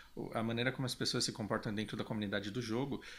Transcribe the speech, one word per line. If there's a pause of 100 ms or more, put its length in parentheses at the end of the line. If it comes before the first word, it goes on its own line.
(140)
o,
a
maneira
como
as
pessoas
se
comportam
dentro
da
comunidade
do
jogo, (160)